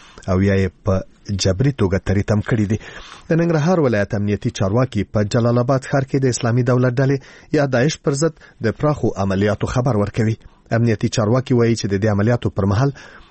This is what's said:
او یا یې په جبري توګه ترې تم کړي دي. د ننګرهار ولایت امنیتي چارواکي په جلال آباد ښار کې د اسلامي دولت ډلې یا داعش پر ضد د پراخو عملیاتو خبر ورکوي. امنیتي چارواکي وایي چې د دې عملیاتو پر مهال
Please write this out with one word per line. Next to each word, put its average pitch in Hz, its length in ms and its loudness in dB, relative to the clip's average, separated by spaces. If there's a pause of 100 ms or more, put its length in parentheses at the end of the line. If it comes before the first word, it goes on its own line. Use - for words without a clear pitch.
(280)
او 95 140 2
یا 98 180 2
یې 95 80 2 (160)
په 98 100 0 (520)
جبري 101 260 0
توګه 95 320 0
ترې 98 240 0
تم 104 220 0
کړي 107 200 0
دي. 110 80 0 (500)
د 165 120 2
ننګرهار 170 400 2
ولایت 110 400 0
امنیتي 104 400 -2
چارواکي 107 560 0
په 104 160 0
جلال 120 320 2
آباد 131 260 0
ښار 135 140 0
کې 143 180 -2
د 127 140 0
اسلامي 120 340 0
دولت 127 240 2
ډلې 139 640 -2
یا 143 160 0
داعش 127 300 0
پر 139 180 -2
ضد 160 260 -4 (160)
د 107 160 -2
پراخو 147 440 0
عملیاتو 98 520 0
خبر 123 280 0
ورکوي. 110 340 -2 (320)
امنیتي 117 440 0
چارواکي 123 400 0
وایي 117 200 4
چې 110 160 -4
د 98 120 0
دې 110 120 2
عملیاتو 107 420 0
پر 98 140 0
مهال 123 200 0 (400)